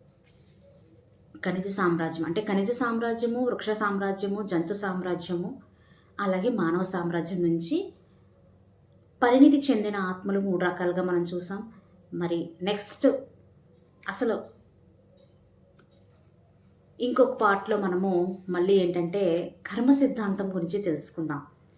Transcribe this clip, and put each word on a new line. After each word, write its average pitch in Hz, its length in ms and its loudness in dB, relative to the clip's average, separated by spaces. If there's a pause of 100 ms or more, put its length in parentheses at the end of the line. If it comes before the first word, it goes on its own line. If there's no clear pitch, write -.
(1500)
ఖనిజ 185 220 -2
సామ్రాజ్యం, 165 580 -2
అంటే 170 160 -2
ఖనిజ 202 300 0
సామ్రాజ్యము, 233 760 -2
వృక్ష 214 240 -2
సామ్రాజ్యము, 196 720 -2
జంతు 180 320 -2
సామ్రాజ్యము, 185 880 -4 (580)
అలాగే 190 300 0
మానవ 180 340 0
సామ్రాజ్యం 175 600 -2
నుంచి 170 500 -2 (1300)
పరిణితి 277 480 8
చెందిన 208 240 0
ఆత్మలు 196 440 -2
మూడు 185 260 0
రకాలుగా 175 380 -2
మనం 175 200 0
చూసాం. 180 480 -8 (420)
మరి 170 360 -4 (120)
నెక్స్ట్ 202 460 -2 (1000)
అసలు 220 320 -2 (2500)
ఇంకొక 247 400 2
పార్ట్లో 208 360 4
మనము 185 720 0
మళ్ళీ 180 240 2
ఏంటంటే 175 840 2 (180)
కర్మ 247 180 4
సిద్ధాంతం 202 640 2
గురించి 185 260 -2
తెలుసుకుందాం. 151 600 -4 (360)